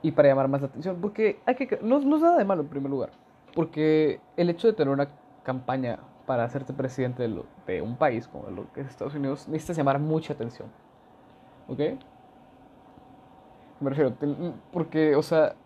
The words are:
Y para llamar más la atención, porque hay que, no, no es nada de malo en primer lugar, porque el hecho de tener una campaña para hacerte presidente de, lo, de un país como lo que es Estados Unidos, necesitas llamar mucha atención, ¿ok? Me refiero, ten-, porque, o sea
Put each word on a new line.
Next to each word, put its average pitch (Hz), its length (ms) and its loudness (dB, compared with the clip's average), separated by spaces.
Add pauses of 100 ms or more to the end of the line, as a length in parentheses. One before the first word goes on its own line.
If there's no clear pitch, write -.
Y 151 100 0
para 143 180 6
llamar 135 180 4
más 139 140 0
la 160 60 -4
atención, 180 320 -6
porque 208 460 -2
hay 254 80 2
que, 254 300 -2
no, 247 160 4
no 285 160 2
es 302 80 2
nada 339 140 6
de 214 80 4
malo 185 180 0
en 143 40 -6
primer 143 220 -6
lugar, 131 220 -4 (420)
porque 156 680 2 (160)
el 175 120 4
hecho 170 180 2
de 220 60 6
tener 143 180 2
una 139 180 0 (340)
campaña 127 560 -4 (260)
para 120 200 0
hacerte 131 280 -8
presidente 127 480 -4
de, 120 80 0
lo, - 160 -6 (220)
de 85 160 -2
un 117 120 -6
país 120 320 0
como - 220 -14
lo 92 240 -12
que - 80 -10
es 139 60 -10
Estados 143 260 -10
Unidos, 135 360 -4
necesitas 156 280 -6
llamar 139 220 2
mucha 156 340 -2
atención, - 340 -10 (1000)
¿ok? 127 120 -8 (2000)
Me 139 80 -2
refiero, 135 240 0
ten-, 147 420 -4 (160)
porque, 156 440 2
o 151 60 4
sea 156 320 2 (120)